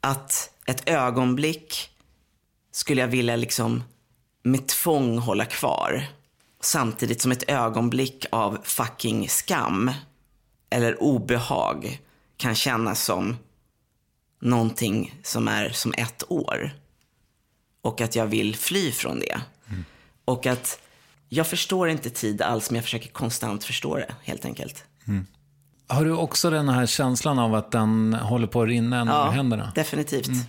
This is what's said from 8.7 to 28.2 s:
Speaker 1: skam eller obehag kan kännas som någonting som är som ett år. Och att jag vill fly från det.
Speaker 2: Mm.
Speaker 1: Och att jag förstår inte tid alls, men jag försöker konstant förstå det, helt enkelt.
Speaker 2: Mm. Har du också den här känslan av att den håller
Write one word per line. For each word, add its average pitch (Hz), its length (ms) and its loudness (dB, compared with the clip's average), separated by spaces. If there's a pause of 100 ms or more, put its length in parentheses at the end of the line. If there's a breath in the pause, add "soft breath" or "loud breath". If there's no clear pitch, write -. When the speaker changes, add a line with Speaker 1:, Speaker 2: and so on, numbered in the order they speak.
Speaker 1:
skam 123 600 0 (760)
eller 117 340 2
obehag 120 960 0 (380 soft breath)
kan 117 180 0
kännas 113 480 0
som 98 340 -2 (1040)
någonting 113 840 0
som 113 240 -2
är 107 220 0
som 117 280 -4
ett - 340 -6
år. - 400 -4 (1120)
Och 113 200 -4
att 113 140 -2
jag 113 100 2
vill 107 300 0
fly 175 360 -2
från - 280 -4
det. - 220 -4 (280 loud breath)
Speaker 2:
Mm. 92 160 -8 (400 loud breath)
Speaker 1:
Och 127 200 0
att 123 340 -2 (500 soft breath)
jag 160 180 0
förstår 185 420 0
inte 156 200 -2
tid 104 320 -2
alls, 107 280 0
men 120 60 0
jag 117 80 -2
försöker - 260 -6
konstant 117 540 -4
förstå - 340 -4
det, - 260 -6
helt - 220 -8
enkelt. - 380 -10 (240)
Speaker 2:
Mm. 98 180 -2 (600)
Har 143 180 2
du 160 60 2
också 165 380 2
den 151 200 2
här 123 160 4
känslan 131 540 2
av 113 160 4
att 107 160 -2
den 110 420 4
håller 113 340 0